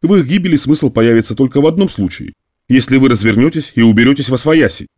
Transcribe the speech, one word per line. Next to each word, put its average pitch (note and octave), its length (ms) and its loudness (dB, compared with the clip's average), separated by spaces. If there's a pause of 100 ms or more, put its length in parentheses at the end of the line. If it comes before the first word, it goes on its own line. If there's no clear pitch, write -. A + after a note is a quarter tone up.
В F3 120 2
их E3+ 120 2
гибели E3+ 300 -2
смысл C#3 340 -2
появится A#2 440 0
только C3+ 260 0
в D3 60 2
одном F3+ 220 0
случае, - 460 -8 (340)
если B2+ 280 0
вы C3 120 2
развернётесь A#2 680 0
и - 60 2
уберётесь A#2+ 460 2
во B2+ 100 -2
свояси. D3+ 600 -2